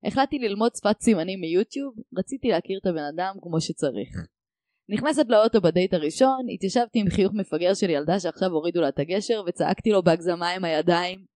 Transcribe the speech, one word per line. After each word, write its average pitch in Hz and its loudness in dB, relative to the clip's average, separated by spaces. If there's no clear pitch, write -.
החלטתי 269 0
ללמוד 220 0
שפת 208 0
סימנים 190 0
מיוטיוב, 214 -2
רציתי 240 -6
להכיר 190 -2
את - -2
הבן 160 -2
אדם 185 -6
כמו 165 -2
שצריך. - -6
נכנסת 269 0
לאוטו 220 4
בדייט 175 2
הראשון, 254 2
התיישבתי 226 -2
עם 208 0
חיוך 196 2
מפגר 185 0
של 190 -2
ילדה 156 0
שעכשיו 175 -2
הורידו 170 -2
לה 151 2
את 135 -4
הגשר, 196 -2
וצעקתי 170 -2
לו 196 4
בהגזמה 170 2
עם 185 -4
הידיים 175 0